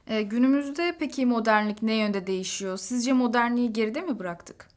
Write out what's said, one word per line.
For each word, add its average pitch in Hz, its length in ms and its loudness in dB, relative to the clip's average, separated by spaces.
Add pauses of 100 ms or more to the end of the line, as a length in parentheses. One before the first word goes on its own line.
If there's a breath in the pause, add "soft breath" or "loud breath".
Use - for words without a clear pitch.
E, 214 160 -2
günümüzde 277 760 2
peki 269 280 -2
modernlik 214 560 2
ne 220 120 0
yönde 202 320 0
değişiyor? 190 500 -4
Sizce 247 360 -2
modernliği 240 600 2
geride 220 280 -2
mi 330 180 -4
bıraktık? - 580 -12